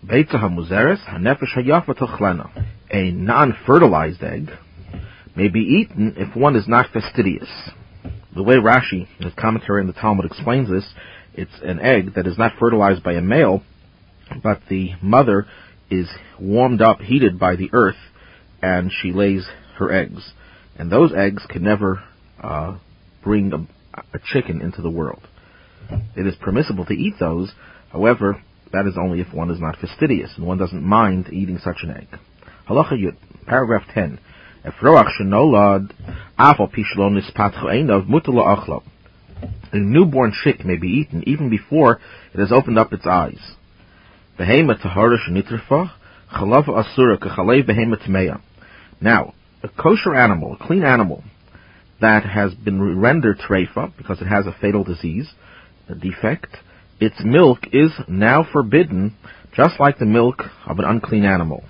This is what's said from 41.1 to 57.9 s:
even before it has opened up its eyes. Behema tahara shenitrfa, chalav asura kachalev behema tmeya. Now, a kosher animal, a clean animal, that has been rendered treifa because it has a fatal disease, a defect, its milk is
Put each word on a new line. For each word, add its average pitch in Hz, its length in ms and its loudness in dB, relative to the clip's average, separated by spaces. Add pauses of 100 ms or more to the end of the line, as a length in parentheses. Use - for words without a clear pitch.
even 147 220 -2
before 117 500 2 (340)
it 90 60 -10
has 101 120 0
opened 120 280 4
up 113 140 2
its - 120 -10
eyes. 87 500 -2 (840)
Behema 117 420 2
tahara 104 360 2
shenitrfa, 117 760 -4 (420)
chalav 120 360 2
asura 113 480 2
kachalev 117 520 0
behema 113 380 0
tmeya. 92 340 -2 (600)
Now, 104 320 0 (280)
a - 60 -14
kosher 180 480 0
animal, 104 440 2
a - 60 -18
clean 180 180 0
animal, 117 400 0 (760)
that 107 260 4
has 98 280 -2
been 95 460 -2
rendered 120 400 2
treifa - 580 -4
because - 240 -10
it 90 60 -8
has 101 200 0
a - 140 -10
fatal 101 240 0
disease, 90 480 -8 (560)
a - 60 -12
defect, 107 600 -6 (460)
its 110 240 0
milk 131 340 6 (140)
is 151 180 4 (160)